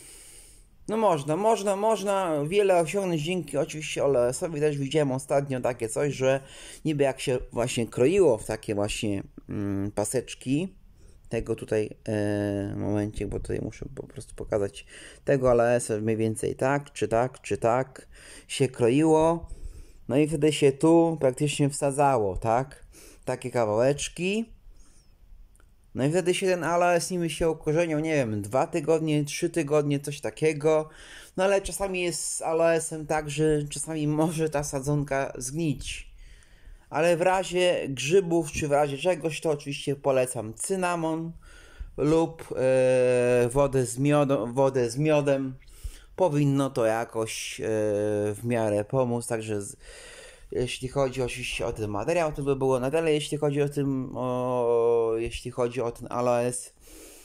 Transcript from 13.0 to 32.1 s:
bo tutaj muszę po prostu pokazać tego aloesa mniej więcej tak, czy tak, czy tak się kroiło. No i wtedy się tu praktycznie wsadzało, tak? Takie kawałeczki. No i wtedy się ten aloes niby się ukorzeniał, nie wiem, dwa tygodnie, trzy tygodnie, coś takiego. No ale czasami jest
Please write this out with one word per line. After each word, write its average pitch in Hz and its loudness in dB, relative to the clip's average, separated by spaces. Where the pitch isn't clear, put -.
bo 98 -6
tutaj 104 -6
muszę - -10
po - -12
prostu - -16
pokazać 104 -4
tego 127 4
aloesa 120 4
mniej 107 0
więcej 110 -2
tak, 143 -2
czy 107 -4
tak, 117 0
czy - -4
tak 120 0
się 131 0
kroiło. 156 4
No 117 2
i 147 4
wtedy 156 2
się 139 4
tu 165 4
praktycznie 139 2
wsadzało, 135 2
tak? 120 0
Takie 127 -6
kawałeczki. 143 0
No 117 -2
i 147 2
wtedy 180 2
się 190 -2
ten 180 0
aloes 175 2
niby 175 -2
się 165 0
ukorzeniał, 160 0
nie 160 -2
wiem, 110 0
dwa 127 0
tygodnie, 156 0
trzy 165 -4
tygodnie, 147 0
coś 143 -10
takiego. 156 0
No 185 2
ale 196 2
czasami 185 -6
jest - -4